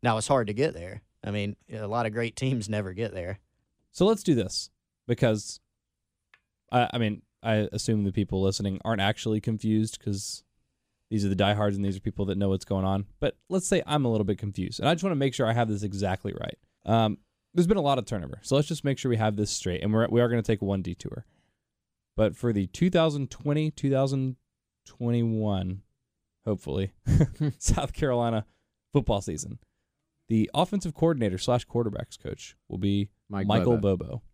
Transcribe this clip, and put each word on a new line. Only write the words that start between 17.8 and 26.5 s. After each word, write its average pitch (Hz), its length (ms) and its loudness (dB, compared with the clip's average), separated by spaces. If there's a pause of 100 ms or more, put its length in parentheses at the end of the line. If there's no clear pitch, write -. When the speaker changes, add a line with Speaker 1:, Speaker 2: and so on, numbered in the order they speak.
Speaker 2:
lot 143 160 2
of 113 60 -4
turnover, 90 380 -8
so - 140 2
let's 143 120 2
just - 160 -6
make 139 140 0
sure 135 100 -2
we 117 80 2
have 107 200 2
this 104 140 0
straight, - 320 -4
and 104 120 0
we're, 113 140 4
we 117 120 4
are 120 80 4
gonna 117 140 0
take 107 180 0
one 98 220 0
detour. - 420 -8 (920)
But 107 200 2
for 120 160 0
the 101 140 2
two 175 240 0
thousand 151 400 0
twenty, 151 400 -2
two 143 200 -4
thousand 135 460 0 (480)
twenty-one, 107 1000 0 (600)
hopefully, 95 480 -4 (140)